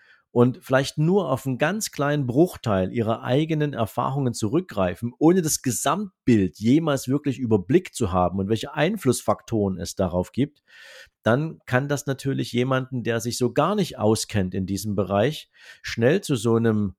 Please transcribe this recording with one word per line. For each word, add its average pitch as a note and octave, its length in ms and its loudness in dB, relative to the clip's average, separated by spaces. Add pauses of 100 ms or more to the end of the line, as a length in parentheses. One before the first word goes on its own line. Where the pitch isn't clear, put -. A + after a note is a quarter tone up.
(320)
und B2 300 4
vielleicht C3 360 -2
nur E3 340 2
auf C3+ 160 -4
einen B2+ 100 -2
ganz F3+ 340 -2
kleinen C#3+ 360 -2
Bruchteil A2+ 640 2
ihrer A#2 320 -2
eigenen D3+ 480 0
Erfahrungen B2+ 640 -2
zurückgreifen, A2 840 -2
ohne F3 240 4
das D#3 200 -2
Gesamtbild B2+ 960 0
jemals C#3 480 2
wirklich C3+ 320 -2
überblickt A#2 560 0
zu G2 160 -2
haben F2+ 280 2
und G2 100 -2
welche - 240 -4
Einflussfaktoren A#2 1040 0
es F2 180 -8
darauf F2+ 380 -2
gibt, - 280 -4 (640)
dann D3 420 0
kann B2+ 220 -2
das C#3+ 180 -4
natürlich C3+ 480 -4
jemanden, B2+ 480 -2
der A#2 180 -2
sich A#2 180 -6
so B2 140 0
gar D#3+ 220 0
nicht G#3 240 -2
auskennt G#2+ 560 0
in F#2+ 140 -4
diesem G2 260 -4
Bereich, G2+ 560 0 (320)
schnell C#3 400 2
zu C#3+ 140 -2
so A2+ 200 2
einem G#2+ 440 2